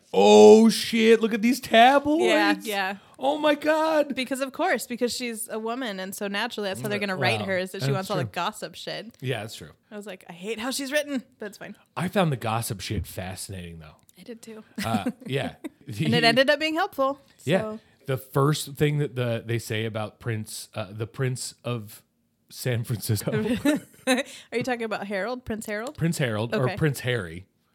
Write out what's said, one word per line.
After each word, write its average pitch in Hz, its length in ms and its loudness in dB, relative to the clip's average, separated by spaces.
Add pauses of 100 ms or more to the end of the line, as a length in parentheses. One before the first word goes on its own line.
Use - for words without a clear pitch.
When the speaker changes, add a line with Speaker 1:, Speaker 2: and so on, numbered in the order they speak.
(120)
Speaker 1:
"Oh, 214 560 12
shit, 226 520 4
look 214 140 0
at 214 80 -2
these 247 160 2
tabloids." 285 680 6
Speaker 2:
Yeah, 208 380 4
yeah. 202 340 -4 (220)
Speaker 1:
"Oh, 285 180 0
my 302 200 2
God." 311 580 2
Speaker 2:
Because, 254 260 -4
of 269 120 -4
course, 311 340 -2
because 240 260 -2
she's 233 360 -6
a 220 100 -8
woman. 226 400 -6
And 190 160 -8
so 202 140 -6
naturally, 208 420 -4
that's 202 100 -8
how 226 60 -6
they're 208 140 -4
gonna 196 160 -4
write 190 240 0
Speaker 1:
Wow. 202 60 -6
Speaker 2:
her, 190 120 -2
is 185 140 -4
that 196 100 -10
she - 40 -2
Speaker 1:
That's 214 100 2
Speaker 2:
wants 190 160 -6
all 202 60 -2
the 180 40 -2
Speaker 1:
true. 113 100 -6
Speaker 2:
gossip 175 440 -6
shit. 175 440 -12
Speaker 1:
Yeah, 127 200 -4
that's 107 160 -12
true. 76 160 -16 (180)
Speaker 2:
I 214 60 -16
was 208 100 -14
like, 185 220 -16
"I 180 60 -18
hate 202 260 -8
how 247 100 -6
she's 262 220 -6
written," 285 320 -2 (160)
but 220 60 -8
it's 202 120 -16
fine. 208 160 -16 (220)
Speaker 1:
I 170 100 -2
found 180 240 2
the 139 60 -2
gossip 110 440 -4
shit 101 280 -4
fascinating, 90 720 -12
though. 76 160 -20 (200)
Speaker 2:
I 180 60 -20
did, 233 180 -16
too. 220 220 -20 (240)
Speaker 1:
Uh, 107 300 -2
Speaker 2:
<laughs> - 100 -20
Speaker 1:
yeah. 127 280 -6 (340)
Speaker 2:
And 143 260 -2
it 240 60 2
Speaker 1:
The 233 80 2
Speaker 2:
ended 254 200 4
up 294 120 2
being 311 140 -2
helpful. 285 460 -2 (220)
Speaker 1:
Yeah. 170 200 0
Speaker 2:
So. 214 180 -10 (260)
Speaker 1:
The 135 120 -2
first 143 560 0
thing 147 240 0
that 143 180 -4
the, 117 280 -2
they 113 140 -2
say 110 260 -4
about 107 360 -8
Prince, 110 560 -8
uh, 101 160 -8
the 110 160 -8
Prince 127 460 -6 (100)
of 113 400 -8 (460)
San 120 340 -4
Francisco. 110 480 -2
Speaker 2:
<laughs> 226 760 -2
Are 254 160 2 (340)
you 247 60 0
talking 240 220 -4
about 208 240 -6
Harold? 220 360 -6
Prince 220 220 -8
Harold? 220 300 -8
Speaker 1:
Prince 165 220 0
Harold 117 360 -2
or 127 120 0
Speaker 2:
Okay. 180 100 -4
Speaker 1:
Prince 147 240 0
Harry. 95 460 -6 (280)